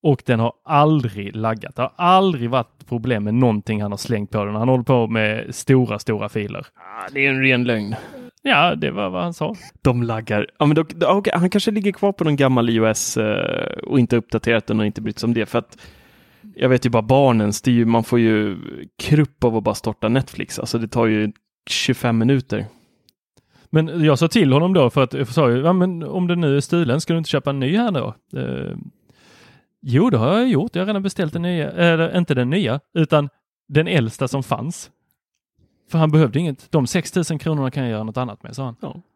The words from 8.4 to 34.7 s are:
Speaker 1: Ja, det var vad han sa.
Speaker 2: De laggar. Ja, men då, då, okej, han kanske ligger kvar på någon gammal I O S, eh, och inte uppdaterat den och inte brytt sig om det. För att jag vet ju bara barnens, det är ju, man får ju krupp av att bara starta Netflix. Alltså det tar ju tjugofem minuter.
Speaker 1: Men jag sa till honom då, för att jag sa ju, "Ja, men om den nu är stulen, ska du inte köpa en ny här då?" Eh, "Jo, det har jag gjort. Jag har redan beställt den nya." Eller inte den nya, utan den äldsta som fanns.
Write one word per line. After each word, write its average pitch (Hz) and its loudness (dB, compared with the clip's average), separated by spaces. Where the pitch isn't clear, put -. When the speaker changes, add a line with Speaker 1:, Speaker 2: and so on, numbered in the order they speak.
Speaker 1:
Ja, 175 2
det 156 -4
var 196 -6
vad 180 -4
han 170 -6
sa. 165 -6
Speaker 2:
De 120 0
laggar. 110 -4
Ja, 151 2
men 151 4
då, 160 4
då, 165 -2
okej, 196 2
han 175 2
kanske 208 0
ligger 208 0
kvar 202 0
på 170 -4
någon 151 2
gammal 131 2
I 113 2
O 110 4
S, - -2
eh, 60 -2
och 135 2
inte 120 2
uppdaterat 113 0
den 110 0
och 107 0
inte 107 -4
brytt 110 -8
sig 113 -2
om 120 0
det. 113 0
För 117 -2
att - -10
jag 127 0
vet 127 4
ju 120 2
bara 113 4
barnens, 113 2
det 131 2
är 120 4
ju, 117 4
man 113 2
får 120 0
ju 107 2
krupp 151 2
av 113 2
att 104 -2
bara 107 0
starta 110 -4
Netflix. - -4
Alltså - -4
det 113 -2
tar 117 0
ju 107 2
tjugofem 120 -2
minuter. 113 0
Speaker 1:
Men 160 0
jag 147 4
sa 165 4
till 160 4
honom 175 4
då, 139 6
för 135 2
att 123 -2
jag 135 -2
sa 143 2
ju, 120 2
"Ja, 160 2
men 180 0
om 175 -4
den 175 0
nu 143 2
är 143 2
stulen, 160 0
ska - -4
du 165 0
inte 160 -4
köpa 143 -2
en 139 -4
ny 143 0
här 233 0
då?" 123 -4
Eh, 52 -6
"Jo, 147 2
det 131 4
har 139 2
jag 247 2
gjort. 190 0
Jag 180 -2
har 190 -2
redan 202 -2
beställt 190 -4
den 170 -4
nya." 170 -2
Eller 165 2
inte 165 0
den 123 0
nya, 147 0
utan 151 2
den 151 2
äldsta 131 0
som 139 -2
fanns. - -6